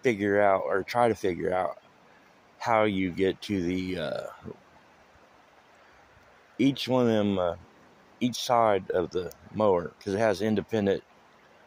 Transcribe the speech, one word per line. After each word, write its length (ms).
figure 400
out, 220
or 200
try 260
to 40
figure 400
out, 240
how 280
you 260
get 300
to 200
the, 380
uh, 280
each 300
one 200
of 40
them, 260
uh, 180
each 200
side 500
of 200
the 220
mower, 460
'cause 140
it 60
has 220
independent, 640